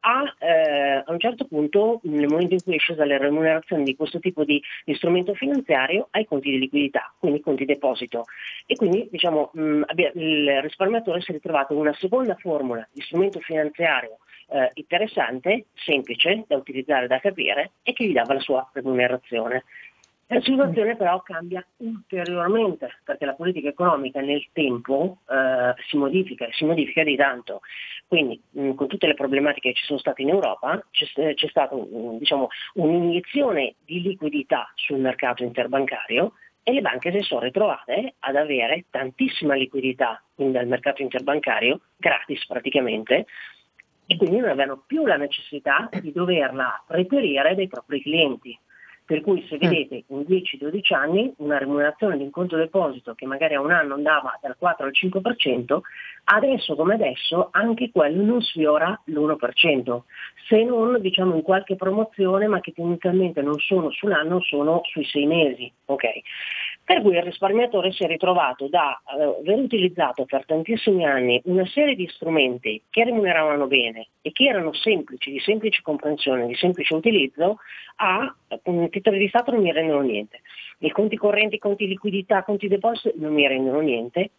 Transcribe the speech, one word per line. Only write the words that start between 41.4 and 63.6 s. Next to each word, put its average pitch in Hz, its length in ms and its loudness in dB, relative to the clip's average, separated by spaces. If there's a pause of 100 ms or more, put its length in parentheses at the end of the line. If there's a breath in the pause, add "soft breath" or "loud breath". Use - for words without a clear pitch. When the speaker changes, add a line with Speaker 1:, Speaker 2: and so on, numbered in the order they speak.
Speaker 1:
gratis - 500 -2
praticamente, 127 800 0 (840 loud breath)
e - 120 0
quindi 185 220 2
non 226 100 0
avevano 135 360 -2
più 302 200 -2
la 180 100 4
necessità 143 720 -2 (140)
di 151 100 -10
doverla 139 760 -2
reperire 175 640 2
dai 190 120 -2
propri 139 360 -8
clienti. 139 560 -2 (500 loud breath)
Per 151 140 -2
cui 185 260 0
se 156 60 -8
Speaker 2:
Mm. 147 60 -6
Speaker 1:
vedete 160 480 0
in 139 180 -6
dieci, 180 320 0
dodici 165 340 -2
anni 175 460 2
una 147 180 0
remunerazione 147 600 0
di 139 60 -4
un 139 40 -8
conto 175 280 -4
deposito 160 580 -2
che - 100 -14
magari 135 300 0
a 139 80 2
un 151 80 0
anno 151 240 2
andava 147 440 0
dal - 200 -8
quattro 170 260 0
al 135 80 -2
cinque 185 300 0
per 233 140 0
cento, 123 440 0 (440 loud breath)
adesso 214 520 2
come 165 160 2
adesso 170 600 0
anche 226 380 0
quello 165 320 2
non 226 200 4
sfiora 156 640 0
l'uno 151 300 0
per 120 180 -4
cento, 123 500 2 (420 loud breath)
se 220 160 6
non, 240 380 2
diciamo, 185 360 2
in 156 40 2
qualche 190 340 2
promozione, 196 760 0
ma 190 120 2
che 165 120 -12
tendenzialmente 175 680 0
non 147 200 0